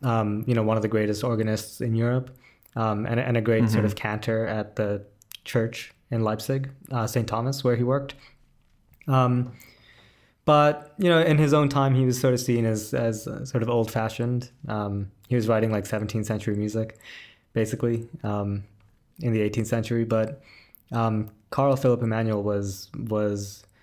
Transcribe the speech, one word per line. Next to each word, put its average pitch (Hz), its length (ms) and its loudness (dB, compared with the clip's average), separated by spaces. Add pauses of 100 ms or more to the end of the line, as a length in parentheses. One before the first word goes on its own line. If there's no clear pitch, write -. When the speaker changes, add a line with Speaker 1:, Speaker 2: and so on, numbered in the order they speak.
Speaker 1:
um, 113 440 0
you 123 60 2
know, 113 100 2
one 110 140 2
of 104 60 0
the 107 60 0
greatest 107 340 0
organists 110 580 -2
in 113 140 -2
Europe, 123 340 0 (460)
um, 110 300 -2
and, 117 140 0
and 123 180 0
a 113 40 2
great 113 280 4
sort 107 100 2
Speaker 2:
Mm-hmm. 104 60 2
Speaker 1:
of 104 100 0
cantor 110 520 -2
at 107 280 -6
the 104 280 -2 (420)
church - 480 -2 (180)
in 113 120 0
Leipzig, 135 460 -2 (220)
uh, 117 160 0
Saint 113 200 0
Thomas, 123 360 -2
where 123 140 4
he 123 60 0
worked. 139 300 0 (920)
Um, 123 460 2 (920)
but, 147 560 4
you 180 100 4
know, 170 100 6
in 160 180 4
his 151 160 4
own 147 160 4
time, 135 260 2
he 131 100 4
was 127 140 2
sort 131 140 2
of 120 60 0
seen 117 260 2
as, 110 280 -2
as, 117 340 -2
uh, 107 180 -8
sort 120 180 -2
of 113 60 -2
old-fashioned. 120 840 -2 (160)
Um, 101 420 -4 (200)
he 123 60 2
was 110 120 2
writing, 110 240 2
like, 104 160 0
seventeenth 107 400 -4
century 104 280 -2
music, 107 440 -4 (540)
basically, 117 540 -2 (160)
um, 101 420 -4 (560)
in 120 120 0
the 110 80 2
eighteenth 107 260 0
century. 117 360 0
But, 110 380 0 (500)
um, 110 380 0 (200)
Carl 135 260 2
Philipp 123 280 2
Emanuel 110 400 0
was, 101 520 -4
was, 104 680 -4 (200)